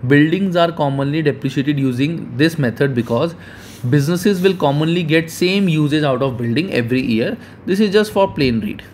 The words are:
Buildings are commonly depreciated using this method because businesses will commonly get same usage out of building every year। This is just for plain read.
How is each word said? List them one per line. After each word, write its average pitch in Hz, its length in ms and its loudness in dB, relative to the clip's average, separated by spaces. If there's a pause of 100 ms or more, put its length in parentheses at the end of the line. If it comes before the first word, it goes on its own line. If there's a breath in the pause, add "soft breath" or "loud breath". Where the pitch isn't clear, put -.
(120)
Buildings 170 440 2
are 170 160 4
commonly 143 480 -2
depreciated 143 580 -2
using 135 360 -2 (240)
this 160 200 2
method 139 360 0
because 120 400 -2 (560 loud breath)
businesses 175 500 2
will 185 220 2
commonly 156 400 0
get 160 280 0
same 190 380 0
usage 151 360 2
out 131 180 0
of 127 160 -2
building 120 340 -2
every 123 300 0
year। 120 340 0 (300 loud breath)
This 190 140 0
is 208 180 2
just 214 180 0
for 196 160 4
plain 123 280 0
read. 101 220 -8 (120)